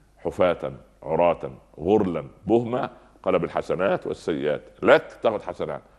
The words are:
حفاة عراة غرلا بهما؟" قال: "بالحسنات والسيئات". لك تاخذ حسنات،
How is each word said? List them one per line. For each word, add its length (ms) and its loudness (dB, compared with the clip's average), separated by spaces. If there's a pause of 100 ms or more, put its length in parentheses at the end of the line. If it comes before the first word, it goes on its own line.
(180)
حفاة 560 -2 (300)
عراة 480 0 (280)
غرلا 460 2 (220)
بهما؟" 420 0 (340)
قال: 160 2
"بالحسنات 680 -2
والسيئات". 540 -2 (220)
لك 400 4
تاخذ 180 0
حسنات، 400 -8 (180)